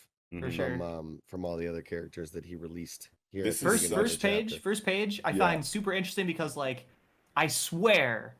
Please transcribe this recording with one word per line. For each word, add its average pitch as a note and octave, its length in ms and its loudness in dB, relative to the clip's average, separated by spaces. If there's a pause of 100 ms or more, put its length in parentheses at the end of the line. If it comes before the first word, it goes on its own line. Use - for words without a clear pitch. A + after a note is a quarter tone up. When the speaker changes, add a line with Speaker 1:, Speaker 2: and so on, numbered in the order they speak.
(320)
Speaker 1:
For F2 40 -10
Speaker 2:
Mm-hmm. E2+ 160 -6
Speaker 1:
sure. E2+ 180 -2
Speaker 3:
from, F2 120 -4
um, D#2+ 440 -8
from F2+ 200 -8
all E2+ 120 -2
the E2+ 100 -4
other E2 140 -6
characters E2+ 500 -8
that E2 140 -10
he F2 100 -12
released E2 540 -12 (220)
here F#2+ 120 -4
Speaker 2:
This - 140 0
Speaker 3:
at - 40 -4
the - 60 -2
Speaker 2:
is F#3+ 40 6
Speaker 1:
First, A3+ 120 4
Speaker 3:
beginning E3+ 160 2
of G#3+ 120 4
Speaker 1:
first - 100 -2
Speaker 3:
the G3+ 60 2
Speaker 1:
page, A3 220 0
Speaker 3:
chapter. A3+ 120 -8
Speaker 1:
first G#3 240 -2
page, G3+ 380 0
I E3 80 0
Speaker 2:
Yeah. F#3+ 60 0
Speaker 1:
find E3+ 280 4
super G3+ 280 -2
interesting F#3 340 0
because, D#3+ 300 -2
like, C3 280 -4 (500)
I D3+ 120 6
swear, D3 920 4